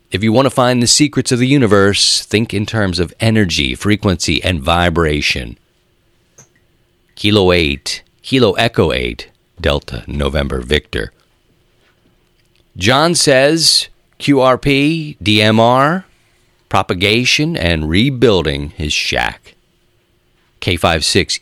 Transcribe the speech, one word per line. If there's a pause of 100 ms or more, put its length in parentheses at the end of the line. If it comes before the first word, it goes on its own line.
(120)
'If
you
wanna
find
the
secrets
of
the
universe,
think
in
terms
of
energy,
frequency,
and
vibration.'" (1600)
Kilo
eight, (180)
Kilo
Echo
eight, (320)
Delta,
November,
Victor. (1700)
John
says, (320)
"Q
R
P,
D
M
R, (640)
propagation,
and
rebuilding
his
shack." (1040)
K
five
six